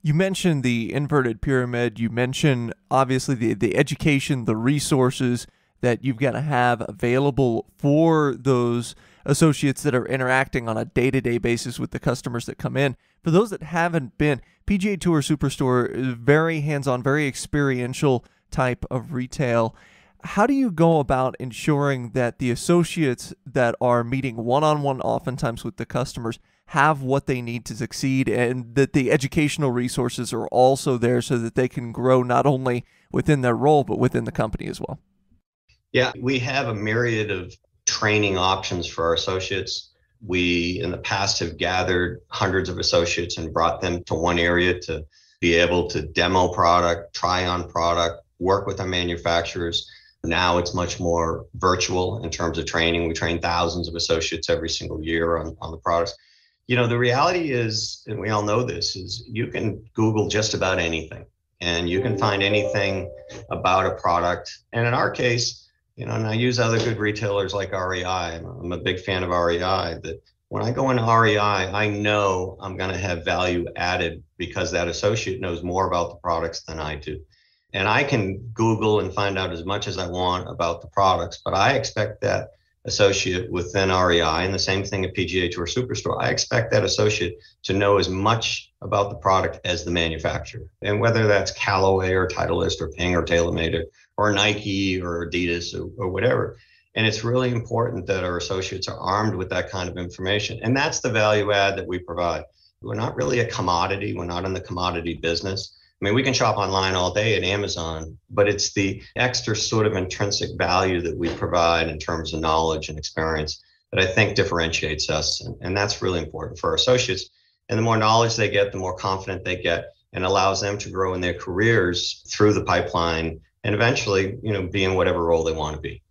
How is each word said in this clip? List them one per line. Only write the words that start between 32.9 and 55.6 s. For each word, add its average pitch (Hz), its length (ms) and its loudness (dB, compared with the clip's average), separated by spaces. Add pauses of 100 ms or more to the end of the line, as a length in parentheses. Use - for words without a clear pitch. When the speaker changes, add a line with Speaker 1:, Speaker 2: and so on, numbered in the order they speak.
Speaker 1:
within 139 300 4
their 123 120 4
role, 139 300 4
but - 140 -2
within 123 260 2
the 123 80 -6
company - 340 -2
as - 140 -8
well? - 180 -8 (920)
Speaker 2:
Yeah, 127 280 2
we 131 200 0
have 123 280 -2
a 110 60 -4
myriad 107 560 -2
of 90 240 -8 (440)
training 104 400 2
options 92 480 0
for - 200 -4
our 85 80 4
associates. 95 760 -4 (340)
We, 87 600 0
in 87 60 -4
the - 80 -6
past, - 420 -2
have 82 160 -4
gathered 90 720 0
hundreds 92 400 0
of 90 100 -6
associates 85 600 0
and 80 140 -8
brought 82 280 2
them 87 240 -2
to - 100 -4
one 87 240 2
area 90 420 2
to 76 240 -6 (360)
be 85 140 4
able 85 340 4
to 78 140 -4
demo 87 460 2
product, 85 680 2
try 90 320 0
on 87 220 -2
product, 85 540 0 (160)
work 98 280 2
with 95 120 -6
the 95 80 -4
manufacturers. 85 1000 -2 (360)
Now 87 340 2
it's 85 160 -2
much 87 260 -4
more 82 540 -2
virtual 92 680 0
in 82 60 -6
terms 85 280 -4
of 82 80 -4
training. 85 400 0
We 80 80 -2
train 85 260 -2
thousands 85 480 -2
of 82 60 -10
associates 82 560 -2
every 82 200 0
single 78 320 -6
year 82 360 0
on, 78 220 -8